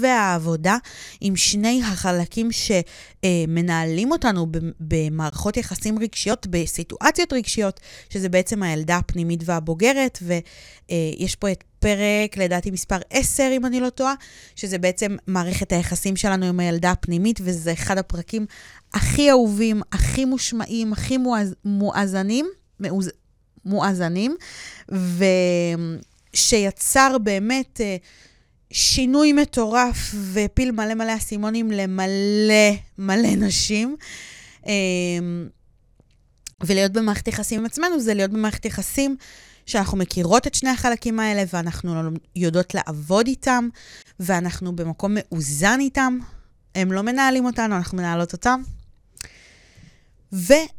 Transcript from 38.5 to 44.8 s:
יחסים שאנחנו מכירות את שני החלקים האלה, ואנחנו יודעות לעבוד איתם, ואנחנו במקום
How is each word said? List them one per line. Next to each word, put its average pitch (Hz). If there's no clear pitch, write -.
יחסים 269
שאנחנו 196
מכירות 185
את -
שני 262
החלקים 233
האלה, 208
ואנחנו 165
יודעות 175
לעבוד 170
איתם, 247
ואנחנו 180
במקום 170